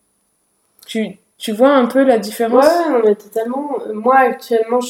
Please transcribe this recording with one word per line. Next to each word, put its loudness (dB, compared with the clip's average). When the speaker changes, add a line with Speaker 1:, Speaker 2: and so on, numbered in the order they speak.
Speaker 1:
Tu, -6
tu -8
vois 2
un 2
peu 0
la 4
différence ? 0
Speaker 2:
Ouais, 2
non, 0
mais 2
totalement. -6
Euh, -10
moi, 2
actuellement, 0
je -6